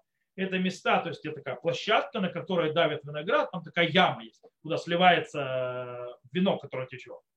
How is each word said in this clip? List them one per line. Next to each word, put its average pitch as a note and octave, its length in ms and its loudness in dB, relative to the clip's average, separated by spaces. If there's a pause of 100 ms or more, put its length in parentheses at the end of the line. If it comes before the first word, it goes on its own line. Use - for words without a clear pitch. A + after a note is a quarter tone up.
(380)
Это F#3 220 -4
места, F#3 400 0
то E3 100 -4
есть - 160 -10
это D3+ 120 -6
такая C3+ 180 -8
площадка, G#3+ 640 0
на F3+ 100 0
которой D#3+ 440 -2
давит D3+ 300 2
виноград, D#3+ 480 -2
там F3 120 -8
такая E3+ 240 0
яма C#3+ 360 4
есть, - 180 -20 (200)
куда D3+ 160 -4
сливается, E3+ 600 4
э, B2+ 920 -6
вино, F3+ 260 2
которое B2+ 300 -10
течет. - 340 -16 (160)